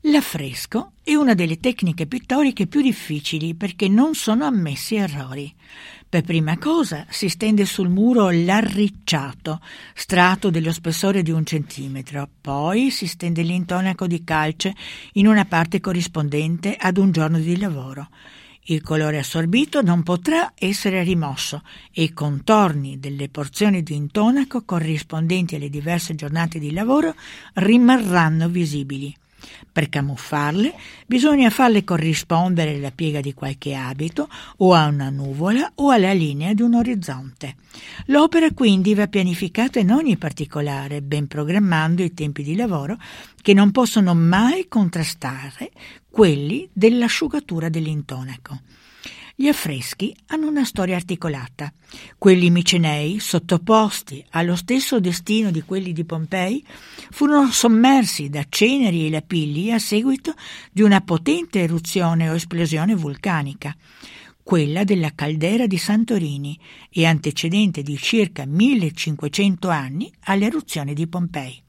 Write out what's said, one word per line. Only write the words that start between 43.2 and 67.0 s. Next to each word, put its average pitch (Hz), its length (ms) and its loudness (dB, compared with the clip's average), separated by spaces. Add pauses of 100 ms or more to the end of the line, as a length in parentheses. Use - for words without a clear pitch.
che 202 140 4
non 202 180 8
possono 208 440 4
mai 208 520 4
contrastare 156 1040 -4 (400)
quelli 185 640 2
dell'asciugatura 226 960 0
dell'intonaco. 139 920 -8 (800)
Gli 269 80 2
affreschi 180 680 -4 (140)
hanno 311 180 -2
una 285 180 0
storia 185 300 -2
articolata. 160 760 -8 (460)
Quelli 180 320 6
micenei, 170 720 0
sottoposti 180 1120 0
allo 175 240 0
stesso 247 440 0
destino 180 520 0
di 160 100 -2
quelli 185 320 -6
di 160 120 -4
Pompei, 180 600 -4 (460)
furono 294 400 4
sommersi 233 760 4
da 143 200 -6
ceneri 214 560 2
e 156 60 -2
lapilli 156 600 -2
a 226 60 0
seguito 262 560 0 (380)
di 190 100 0
una 202 200 4
potente 202 580 -2
eruzione 165 720 0
o - 20 -2
esplosione 170 600 -2
vulcanica, 147 800 -4 (680)
quella 165 420 0
della 180 300 0
caldera 160 540 -2
di 190 100 0
Santorini 165 800 -2 (300)
e 165 160 0